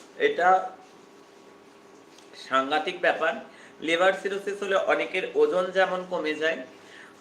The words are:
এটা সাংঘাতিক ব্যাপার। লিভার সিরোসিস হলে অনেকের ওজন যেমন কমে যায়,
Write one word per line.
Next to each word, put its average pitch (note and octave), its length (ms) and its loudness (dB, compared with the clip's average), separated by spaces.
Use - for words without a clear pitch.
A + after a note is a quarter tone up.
এটা E3+ 520 4
সাংঘাতিক D3+ 520 -2
ব্যাপার। E3+ 320 0
লিভার E3+ 320 2
সিরোসিস G3 400 -6
হলে F#3+ 120 -2
অনেকের D#3 600 0
ওজন E3+ 360 2
যেমন F#3 380 0
কমে D#3 240 -4
যায়, D#3 240 -2